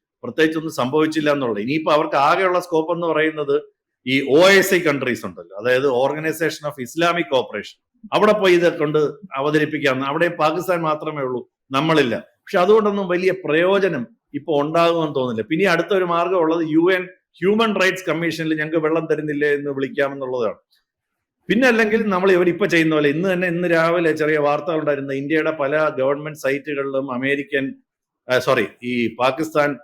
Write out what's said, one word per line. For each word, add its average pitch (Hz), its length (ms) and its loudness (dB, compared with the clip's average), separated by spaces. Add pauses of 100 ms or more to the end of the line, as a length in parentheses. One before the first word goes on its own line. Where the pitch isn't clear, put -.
(240)
പ്രത്യേകിച്ചൊന്നും 156 500 -2
സംഭവിച്ചില്ല 151 580 0
എന്നുള്ളത്. 123 280 -2
ഇനിയിപ്പോ 156 320 -2
അവർക്ക് 156 240 2
ആകെയുള്ള 175 440 2
സ്കോപ്പ് 165 340 -2
എന്ന് 170 140 -4
പറയുന്നത് 151 540 0 (460)
ഈ 135 280 0
ഒ 156 40 8
ഐ 190 220 8
സി 170 260 0
കൺട്രീസ് 127 380 -2
ഉണ്ടല്ലോ, 92 320 -16
അതായത് 127 340 2
Organization 151 760 -2
of 143 60 -6 (100)
Islamic 170 380 0
Cooperation, - 920 -6
അവിടെ 196 180 4
പോയി 185 220 4
ഇത് 170 260 2
കൊണ്ട് 151 180 0 (380)
അവതരിപ്പിക്കാന്ന്. 143 720 0
അവിടെ 160 220 0
പാകിസ്ഥാൻ 165 540 0
മാത്രമേ 151 420 -4
ഉള്ളൂ, 127 280 -6 (200)
നമ്മളില്ല. 143 480 2
പക്ഷെ - 400 -6
അതുകൊണ്ടൊന്നും 202 480 2
വലിയ 180 260 0 (120)
പ്രയോജനം 170 640 0 (260)
ഇപ്പൊ 143 280 -2
ഉണ്ടാകുമെന്ന് 165 540 0
തോന്നുന്നില്ല. 120 340 -2
പിന്നെ 175 160 0
അടുത്തൊരു 185 380 0
മാർഗ്ഗം 175 340 0
ഉള്ളത് 160 300 0
യു 165 260 2
എൻ 180 100 0 (300)
ഹ്യൂമൻ 214 480 0
റൈറ്റ്സ് 185 280 0
കമ്മീഷനിൽ 160 440 -4
ഞങ്ങൾക്ക് 156 240 -4
വെള്ളം 160 340 -2
തരുന്നില്ലേ 147 420 -2
എന്ന് 143 180 -4
വിളിക്കാമെന്നുള്ളതാണ്. 135 840 -4 (920)
പിന്നെ 240 200 2
അല്ലെങ്കിൽ 220 400 2
നമ്മൾ 190 240 2
ഇവരിപ്പോ 175 340 2
ചെയ്യുന്ന 160 300 2
പോലെ 147 140 2
ഇന്ന് 180 240 0
തന്നെ, 185 140 -2
ഇന്ന് 175 240 -2
രാവിലെ 165 400 2
ചെറിയ 151 260 0
വാർത്തകൾ 147 420 0
ഉണ്ടായിരുന്ന 139 340 -2
ഇന്ത്യയുടെ 156 380 -2
പല 151 380 0
ഗവൺമെന്റ് 143 500 -2
സൈറ്റുകളിലും 139 720 -4
അമേരിക്കൻ, 135 600 -4 (600)
ആ, 127 60 2
സോറി, 123 280 0 (160)
ഈ 120 320 -2
പാകിസ്ഥാൻ, 143 680 -2